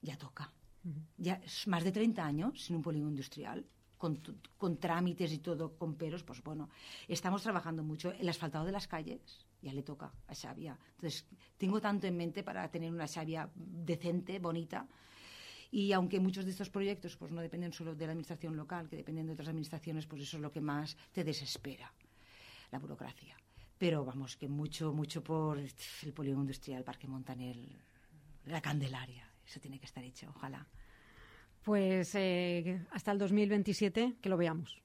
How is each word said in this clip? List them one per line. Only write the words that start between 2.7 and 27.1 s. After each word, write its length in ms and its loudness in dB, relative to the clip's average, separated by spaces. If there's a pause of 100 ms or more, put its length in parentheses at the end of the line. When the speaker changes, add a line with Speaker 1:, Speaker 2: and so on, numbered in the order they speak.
Speaker 1:
un 60 2
polígono 280 2
industrial, 560 -4 (320)
con 240 0
t-, 100 -10 (240)
con 220 2
trámites 540 2
y 60 -2
todo, 380 -2
con 200 -2
peros, 260 -2
pues 220 -12
bueno, 240 -6 (400)
estamos 340 2
trabajando 400 0
mucho. 300 -2
El 160 0
asfaltado 360 0
de 60 0
las 160 -2
calles, 580 -6 (180)
ya 100 -6
le 100 -2
toca 300 -8 (160)
a 60 -10
Xavia. 440 -8 (120)
Entonces, 360 -6 (300)
tengo 240 4
tanto 260 2
en 100 2
mente 280 -2
para 260 -2
tener 220 -2
una 160 -2
Xavia 480 -4
decente, 840 0
bonita. 480 -2 (840)
Y 200 4
aunque 280 6
muchos 240 4
de 80 -2
estos 180 -4
proyectos, 460 0
pues, 160 -8
no 80 -4
dependen 320 -4
solo 240 -6
de 100 -2
la 60 -2
administración 440 -4
local, 320 -4
que 80 -8
dependen 300 -4
de 60 -2
otras 160 -4
administraciones, 580 -4
pues 160 -8
eso 140 -6
es 60 -4
lo 100 -4
que 80 -4
más 360 0 (140)
te 140 -2
desespera, 680 -4 (760)
la 80 -4
burocracia. 580 -10 (400)
Pero 280 4
vamos, 320 -6
que 100 -6
mucho, 460 0
mucho 320 0
por 340 2
el 540 -8
polígono 300 2
industrial, 420 -2
Parque 240 -8
Montaner, 480 -6 (880)